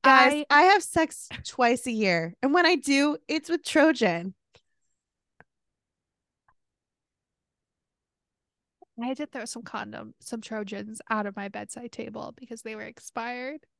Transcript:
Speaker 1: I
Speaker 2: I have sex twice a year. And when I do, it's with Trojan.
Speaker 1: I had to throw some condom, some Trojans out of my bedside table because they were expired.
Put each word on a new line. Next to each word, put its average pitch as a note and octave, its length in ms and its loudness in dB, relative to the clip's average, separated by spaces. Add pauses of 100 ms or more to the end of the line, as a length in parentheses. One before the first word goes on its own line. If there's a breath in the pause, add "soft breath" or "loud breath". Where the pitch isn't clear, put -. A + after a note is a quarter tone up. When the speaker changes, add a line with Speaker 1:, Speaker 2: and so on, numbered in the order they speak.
Speaker 1:
I C#4 460 6
Speaker 2:
I D4 120 8
have F#4+ 200 6
sex - 460 -2 (180)
twice A#3+ 400 0
a B3 60 -4
year. F3+ 500 0
And C#4 100 2
when F4 140 4
I F4 100 6
do, C#4 400 2 (120)
it's D#4 200 -4
with E4+ 160 -4
Trojan. A3 720 2 (4000)
Speaker 1:
I A#3+ 40 -6
had C4 120 -6
to D4 80 -8
throw A#3 200 -12
some A#3+ 160 -14
condom, G#3+ 580 -12
some A3+ 200 -12
Trojans G#3+ 680 -12
out G#3+ 180 -4
of G3+ 100 -10
my G3+ 120 -12
bedside G#3+ 440 -14
table A3+ 440 -12
because A#3 260 -18
they A3 140 -12
were G#3+ 60 -14
expired. B3 760 -12 (200)